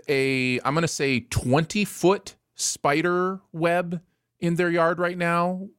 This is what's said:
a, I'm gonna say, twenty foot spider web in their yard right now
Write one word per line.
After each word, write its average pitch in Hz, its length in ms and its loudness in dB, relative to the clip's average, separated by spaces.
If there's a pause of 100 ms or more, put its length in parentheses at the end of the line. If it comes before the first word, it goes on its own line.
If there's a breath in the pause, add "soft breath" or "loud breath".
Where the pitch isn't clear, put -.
a, 131 540 0
I'm 135 120 -2
gonna 165 140 0
say, 139 320 0
twenty 160 640 0
foot - 520 0 (200)
spider 180 840 -2 (100)
web 170 500 -2 (380)
in 170 160 0
their 175 140 2
yard 170 300 2
right 180 180 -2
now 175 500 0 (120)